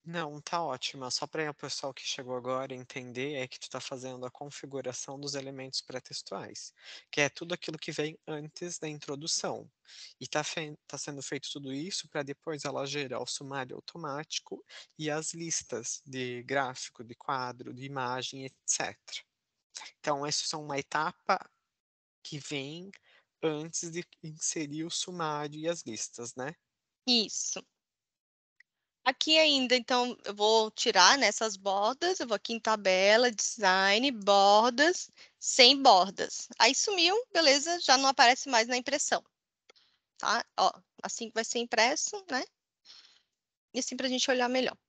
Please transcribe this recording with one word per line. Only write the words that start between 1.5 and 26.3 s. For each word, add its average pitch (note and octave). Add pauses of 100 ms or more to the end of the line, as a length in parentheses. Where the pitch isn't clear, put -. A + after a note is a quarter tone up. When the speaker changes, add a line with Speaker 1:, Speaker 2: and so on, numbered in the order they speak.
Speaker 1:
o -
pessoal C#3
que -
chegou B2+
agora C3
entender, B2+
é C3
que -
tu -
tá B2+
fazendo B2+
a B2
configuração C#3
dos C#3+
elementos C3+
pré-textuais, - (380)
que -
é C#3+
tudo E3+
aquilo D#3+
que -
vem D#3
antes D#3
da D#3+
introdução. D3 (480)
E C3
tá D3+
fe-, D3+ (100)
tá C#3+
sendo C#3
feito -
tudo C#3
isso D#3+
pra D3
depois C#3+
ela C3+
gerar C3+
o B2
sumário C3+
automático D#3+ (340)
e D3+
as D#3
listas D#3+
de B2+
gráfico, B2+
de A#2
quadro, B2
de B2+
imagem, C3+
et - (100)
cetera. - (720)
Então, C#3+
isso -
são D#3
uma C#3+
etapa E3 (880)
que D3
vem D3 (540)
antes D#3+
de E3+ (160)
inserir D#3
o E3+
sumário D3+
e D#3
as E3+
listas, A#2